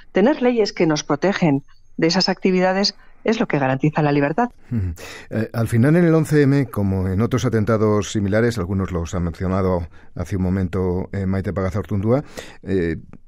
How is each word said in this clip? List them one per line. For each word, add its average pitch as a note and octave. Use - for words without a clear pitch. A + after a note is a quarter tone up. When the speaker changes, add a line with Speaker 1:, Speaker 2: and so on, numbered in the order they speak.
Speaker 1:
Tener C4
leyes A#3
que E3+
nos D3+
protegen D#3
de D#3+
esas F#3
actividades F#3
es A3
lo -
que D3+
garantiza C#3
la D3
libertad. D3+
Speaker 2:
Ujú. F#2+
Eh, A2
al A2+
final, B2+
en F3
el D#3+
once D#3
M, C#3
como F#2+
en F#2+
otros A#2+
atentados G#2+
similares, A2
algunos F#2+
los E2
ha F2+
mencionado F2+
hace F#2
un F#2
momento, F#2
eh, G2
Maite F#2+
Pagazaurtundúa, G2+
eh, F2